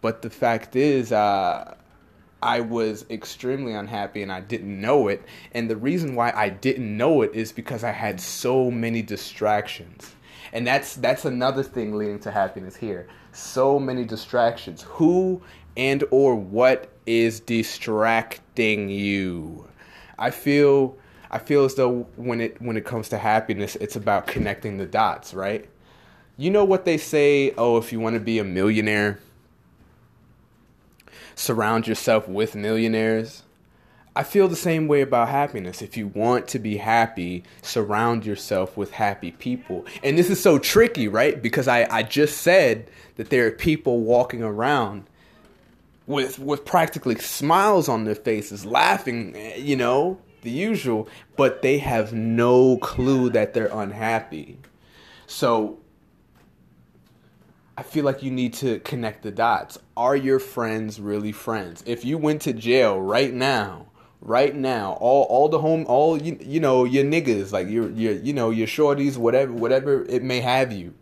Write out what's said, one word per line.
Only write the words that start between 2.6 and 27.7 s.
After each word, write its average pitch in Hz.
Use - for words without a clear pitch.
was 110
extremely 123
unhappy 104
and 98
I 92
didn't 101
know 120
it. 98
And 117
the 110
reason 143
why 120
I 107
didn't 107
know 139
it 107
is 110
because 117
I 117
had 101
so 127
many 117
distractions. -
And 117
that's, 135
that's 131
another 131
thing 110
leading 104
to 104
happiness 95
here. 98
So 139
many 127
distractions. 117
Who 180
and 139
or 131
what 110
is 113
distracting 110
you? 95
I 120
feel, 139
I -
feel 143
as 131
though 123
when 120
it, 113
when 117
it 107
comes 113
to 110
happiness, 107
it's -
about 104
connecting 101
the 98
dots, 101
right? 101
You 156
know 208
what 190
they 165
say, 143
"Oh, 117